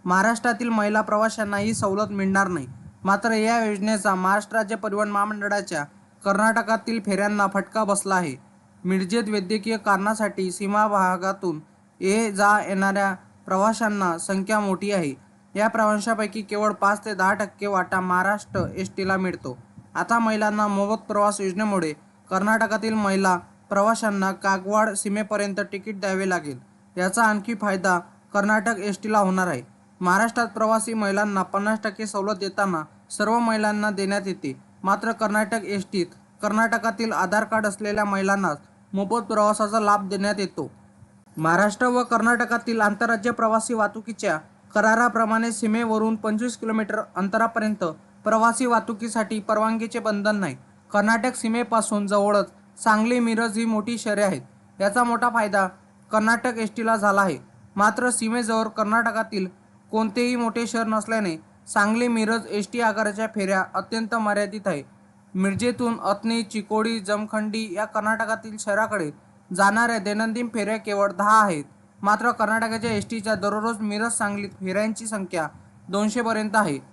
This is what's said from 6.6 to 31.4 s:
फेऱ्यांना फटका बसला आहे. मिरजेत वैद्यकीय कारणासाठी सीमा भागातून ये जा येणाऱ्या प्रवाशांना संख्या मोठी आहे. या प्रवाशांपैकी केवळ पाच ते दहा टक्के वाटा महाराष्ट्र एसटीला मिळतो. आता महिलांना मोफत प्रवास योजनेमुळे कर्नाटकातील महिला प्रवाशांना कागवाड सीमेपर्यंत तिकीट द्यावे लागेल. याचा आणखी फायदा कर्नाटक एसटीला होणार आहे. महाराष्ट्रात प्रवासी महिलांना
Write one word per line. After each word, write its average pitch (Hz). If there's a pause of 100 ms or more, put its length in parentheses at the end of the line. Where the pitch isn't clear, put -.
फेऱ्यांना 202
फटका 196
बसला 196
आहे. 160 (480)
मिरजेत 190
वैद्यकीय 214
कारणासाठी 202
सीमा 208
भागातून 185 (400)
ये 208
जा 202 (100)
येणाऱ्या 196 (320)
प्रवाशांना 202
संख्या 196
मोठी 196
आहे. 156 (440)
या 214
प्रवाशांपैकी 214
केवळ 208
पाच 202
ते 214
दहा 190
टक्के 202
वाटा 185
महाराष्ट्र 185 (100)
एसटीला 190
मिळतो. 180 (360)
आता 233
महिलांना 214
मोफत 202
प्रवास 208
योजनेमुळे 190 (380)
कर्नाटकातील 214
महिला 190 (340)
प्रवाशांना 202
कागवाड 196
सीमेपर्यंत 202 (120)
तिकीट 196
द्यावे 190
लागेल. 151 (380)
याचा 190
आणखी 214
फायदा 190 (360)
कर्नाटक 208
एसटीला 208
होणार 185
आहे. 135 (380)
महाराष्ट्रात 220
प्रवासी 220
महिलांना 202